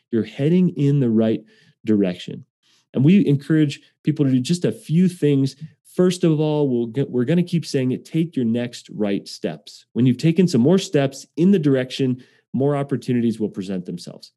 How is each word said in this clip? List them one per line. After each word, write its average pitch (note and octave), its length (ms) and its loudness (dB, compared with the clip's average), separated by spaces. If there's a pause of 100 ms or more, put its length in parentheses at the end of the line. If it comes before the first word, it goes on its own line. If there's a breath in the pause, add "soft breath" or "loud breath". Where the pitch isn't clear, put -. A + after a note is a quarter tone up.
(120)
You're A2+ 120 0
heading E3+ 460 2
in C#3+ 300 0
the B2 100 2
right A2 340 2 (420 soft breath)
direction. G2 600 -2 (480)
And B2+ 120 2
we F#3 200 6
encourage C#3+ 560 0 (220 soft breath)
people D3 220 0
to C3+ 60 0
do C3 80 4
just E3+ 260 -2
a A#2 60 0
few F3 360 0
things. C#3+ 480 0 (280 loud breath)
First F3+ 400 -2
of D#3 160 2
all, D3+ 300 0
we'll A#2+ 180 -2
get, A#2 220 -4
we're B2 160 -2
gonna E3+ 180 2
keep E3 220 -2
saying B2+ 260 -2
it, - 140 -6
take E3 320 -4
your B2+ 80 0
next A#2+ 440 -4
right G2+ 380 -4
steps. - 680 -12
When A#2 120 2
you've B2 120 2
taken E3 300 2
some A#2 140 2
more E3 160 4
steps C#3 580 -2
in F3 160 2
the G3 80 4
direction, C3 640 -2 (300 loud breath)
more C#3 240 0
opportunities A#2 640 -2
will G#2 100 -2
present F#2+ 360 -8
themselves. - 520 -14